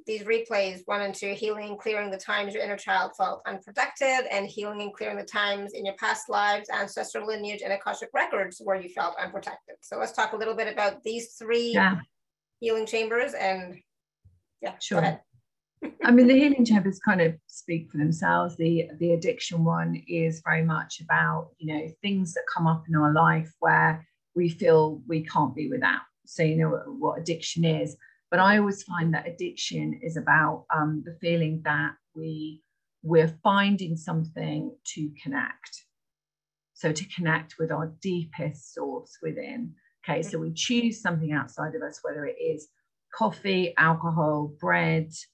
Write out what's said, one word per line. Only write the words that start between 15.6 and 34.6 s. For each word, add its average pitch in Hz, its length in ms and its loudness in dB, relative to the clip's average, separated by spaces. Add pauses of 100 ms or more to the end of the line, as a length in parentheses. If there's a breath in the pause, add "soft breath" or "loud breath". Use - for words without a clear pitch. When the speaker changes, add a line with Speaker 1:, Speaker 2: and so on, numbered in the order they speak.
Speaker 2:
I 233 60 6
mean, 247 160 12
the 262 120 10
healing 277 240 6
chambers 196 360 4
kind 190 200 2
of 165 160 4 (120)
speak - 440 -6
for 156 60 -6
themselves. 170 580 2
The, 165 320 2 (100)
the 170 140 2
addiction 165 540 0
one 165 420 0
is 165 380 -2
very 160 180 2
much 160 380 -2
about, 160 560 0
you 156 160 -6
know, 151 140 -6 (140)
things 190 340 -2
that - 80 -4 (120)
come 165 100 0
up 160 220 2
in 160 80 0
our 151 160 4
life 160 480 4
where 160 480 2 (280 soft breath)
we 175 140 2
feel 156 580 4
we 160 180 -2
can't - 300 0
be - 140 -4
without. - 320 0 (240)
So - 180 -2
you 156 140 4
know 160 120 4
what, - 120 0 (180)
what 156 200 -2
addiction 165 440 -2
is. 151 320 0 (340 soft breath)
But 175 120 4
I 202 160 8
always 196 260 0
find 170 300 -2
that - 140 -4
addiction 165 760 -6
is 165 140 -6
about, 151 480 2 (100)
um, 151 300 0
the 170 160 -14
feeling 165 420 0
that 151 280 0 (240)
we, 156 460 -10 (400)
we're 160 320 6 (100)
finding 196 520 4
something 160 800 -4 (200)